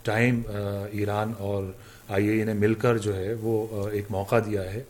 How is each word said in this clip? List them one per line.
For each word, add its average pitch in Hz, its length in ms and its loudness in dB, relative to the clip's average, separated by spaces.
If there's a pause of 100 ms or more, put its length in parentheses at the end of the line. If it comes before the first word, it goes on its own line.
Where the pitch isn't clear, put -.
ٹائم، 117 440 2
آ، 107 40 -8 (400)
ایران 104 460 0
اور 98 260 -2 (440)
آئی 101 200 2
اے 110 120 4
اے 110 40 2
نے 110 100 0
مل 107 200 4
کر 117 240 4
جو 104 180 0
ہے 95 180 -2
وہ، 110 380 0
آ، 104 200 -2
ایک 101 180 -2
موقع 101 260 0 (100)
دیا 98 280 -2
ہے 123 160 -8